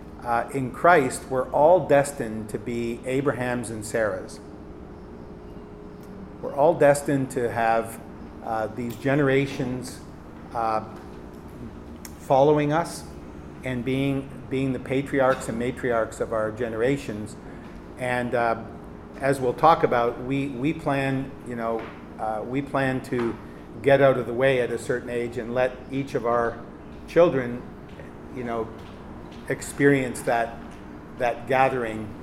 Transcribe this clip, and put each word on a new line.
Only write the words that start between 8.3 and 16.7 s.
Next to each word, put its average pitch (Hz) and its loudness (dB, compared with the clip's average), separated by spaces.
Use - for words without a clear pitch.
uh, 110 -2
these 113 -6
generations, 135 2
uh, 113 0
following 147 6
us 165 -2
and 127 -4
being, 135 0
being 135 0
the 123 -2
patriarchs 135 2
and 113 -4
matriarchs 120 0
of 107 -2
our 110 0
generations. 110 -2